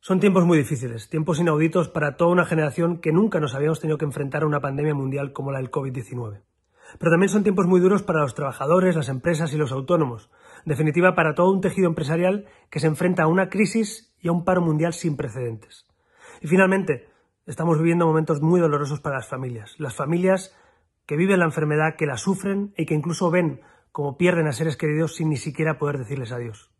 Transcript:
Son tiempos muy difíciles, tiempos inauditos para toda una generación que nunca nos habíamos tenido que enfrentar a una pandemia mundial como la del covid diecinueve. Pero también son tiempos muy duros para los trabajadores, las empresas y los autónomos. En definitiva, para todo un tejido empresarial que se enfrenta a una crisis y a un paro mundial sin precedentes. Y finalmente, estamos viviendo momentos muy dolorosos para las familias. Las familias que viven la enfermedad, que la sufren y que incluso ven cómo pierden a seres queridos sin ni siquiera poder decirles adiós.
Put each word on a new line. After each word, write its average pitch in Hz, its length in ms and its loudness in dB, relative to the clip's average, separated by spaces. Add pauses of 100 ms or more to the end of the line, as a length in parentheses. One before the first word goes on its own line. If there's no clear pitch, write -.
Son 185 140 2
tiempos 185 240 4
muy 170 140 6
difíciles, 120 500 -4
tiempos 160 320 -2
inauditos 160 480 2
para 151 300 -4
toda 170 120 4
una 180 140 4
generación 170 560 -2
que 156 140 -2
nunca 196 260 2
nos 135 160 -4
habíamos 151 240 0
tenido 156 180 -2
que 156 60 -4
enfrentar 143 400 -4
a - 20 0
una 147 140 0
pandemia 143 340 -2
mundial 139 380 -4
como 139 220 -8
la 135 60 -6
del 127 100 -8
covid 135 240 -4
diecinueve. 113 500 -10 (560)
Pero 165 100 0
también 170 200 4
son 208 140 2
tiempos 190 240 2
muy 185 120 6
duros 190 240 4
para 165 160 0
los 139 160 -2
trabajadores, 160 600 0
las 143 100 -2
empresas 147 460 -2
y 151 40 -2
los 147 140 -2
autónomos. 131 580 -2 (360)
En 160 60 -2
definitiva, 156 440 2
para 160 200 2
todo 180 180 4
un 190 80 0
tejido 190 260 2
empresarial 165 600 -2 (220)
que 147 120 -6
se 156 60 2
enfrenta 175 360 0
a 156 40 4
una 185 200 2
crisis 208 720 -2
y 175 80 -6
a 170 60 0
un 170 100 -2
paro 180 160 2
mundial 165 320 0
sin 160 240 -4
precedentes. 117 720 -10 (540)
Y 165 60 -10
finalmente, 175 600 2 (380)
estamos 160 320 0
viviendo 170 280 2
momentos 160 360 2
muy 170 180 4
dolorosos 147 400 0
para 143 160 -6
las 127 140 -10
familias. 123 480 -10
Las 147 180 -8
familias 180 580 0 (520)
que 147 100 -6
viven 185 240 2
la 175 60 4
enfermedad, 156 520 0
que 151 100 -2
la 131 100 -4
sufren 196 580 -4
y 165 100 -2
que 165 80 -2
incluso 160 380 0
ven 165 300 0 (320)
cómo 143 240 -6
pierden 170 300 2
a 147 40 -2
seres 151 240 -2
queridos 156 400 -2
sin 156 140 -2
ni 147 80 -2
siquiera 156 400 -4
poder 143 200 -4
decirles 127 360 -8
adiós. 120 460 -12